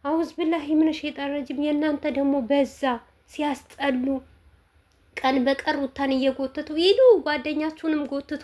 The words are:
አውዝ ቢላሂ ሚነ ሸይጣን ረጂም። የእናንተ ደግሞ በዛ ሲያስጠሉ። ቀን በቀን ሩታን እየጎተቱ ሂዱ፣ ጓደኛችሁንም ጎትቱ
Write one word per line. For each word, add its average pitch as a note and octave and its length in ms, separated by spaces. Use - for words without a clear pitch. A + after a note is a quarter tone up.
አውዝ D#4 280
ቢላሂ D#4+ 420
ሚነ D#4 200
ሸይጣን C#4+ 380
ረጂም። C#4 300
የእናንተ D4 480
ደግሞ C#4 340
በዛ C4+ 380
ሲያስጠሉ። C#4 760
ቀን C4 220
በቀን C4+ 360
ሩታን C#4 360
እየጎተቱ C4+ 640
ሂዱ፣ F#4 240
ጓደኛችሁንም D4+ 880
ጎትቱ C#4 380